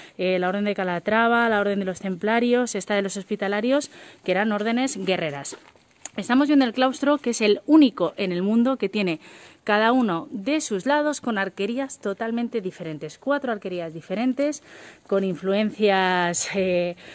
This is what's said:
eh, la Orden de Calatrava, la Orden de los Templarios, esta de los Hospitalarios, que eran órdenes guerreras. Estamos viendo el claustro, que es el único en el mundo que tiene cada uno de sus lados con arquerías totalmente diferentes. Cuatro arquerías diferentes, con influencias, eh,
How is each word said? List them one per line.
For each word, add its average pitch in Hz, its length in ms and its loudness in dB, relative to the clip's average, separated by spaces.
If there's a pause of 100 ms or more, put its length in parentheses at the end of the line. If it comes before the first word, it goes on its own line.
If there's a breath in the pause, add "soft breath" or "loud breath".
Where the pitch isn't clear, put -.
(180 loud breath)
eh, 185 200 0
la 180 100 0
Orden 202 160 -2
de 208 120 0
Calatrava, 220 720 2
la 214 100 2
Orden 202 220 0
de 196 40 -4
los 185 140 -4
Templarios, 233 800 0
esta 208 180 -4
de 202 80 2
los 196 140 -4
Hospitalarios, 208 760 -2 (320 loud breath)
que - 80 -4
eran 208 220 2
órdenes 226 520 -2
guerreras. 165 520 -4 (600)
Estamos 254 300 2
viendo 277 180 6
el 233 80 -2
claustro, 262 460 2
que 247 120 -4
es 226 100 -4
el 208 260 4
único 277 500 6
en 196 140 -2
el 175 120 -2
mundo 233 340 2
que 202 120 -4
tiene 190 300 0 (460 loud breath)
cada 220 280 4
uno 214 380 0
de 254 300 -2
sus 202 260 -4
lados 294 340 0
con 226 180 -2
arquerías 208 600 -4
totalmente 233 640 -4
diferentes. 160 580 -10
Cuatro 277 320 -2
arquerías 180 440 -6
diferentes, 240 680 -2 (460 loud breath)
con 196 160 2
influencias, 190 1300 0
eh, 180 420 0 (180 loud breath)